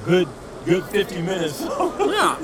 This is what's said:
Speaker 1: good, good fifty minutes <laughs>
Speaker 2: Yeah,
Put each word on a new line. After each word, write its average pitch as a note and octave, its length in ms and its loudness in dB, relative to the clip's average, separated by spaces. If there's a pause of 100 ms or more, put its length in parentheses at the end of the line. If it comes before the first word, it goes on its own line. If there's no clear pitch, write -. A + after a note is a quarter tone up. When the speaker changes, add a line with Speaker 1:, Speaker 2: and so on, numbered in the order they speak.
Speaker 1:
good, F3 220 4 (380)
good D3 200 4
fifty F#3 360 -2
minutes E3+ 400 -2
<laughs> - 0 -
Speaker 2:
Yeah, F4+ 840 0